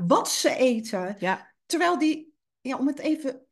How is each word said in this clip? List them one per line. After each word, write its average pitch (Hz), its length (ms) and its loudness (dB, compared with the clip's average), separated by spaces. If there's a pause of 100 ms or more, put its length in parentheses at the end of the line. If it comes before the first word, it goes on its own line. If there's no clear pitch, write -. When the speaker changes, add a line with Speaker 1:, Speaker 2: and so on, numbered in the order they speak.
Speaker 1:
wat 311 220 4
ze - 280 0
eten. 220 640 0
Speaker 2:
Ja. - 320 -4 (160)
Speaker 1:
Terwijl 339 320 0
die, 311 360 -2 (260)
ja, 254 180 -6
om 262 80 0
het 285 120 0
even 302 420 -4 (100)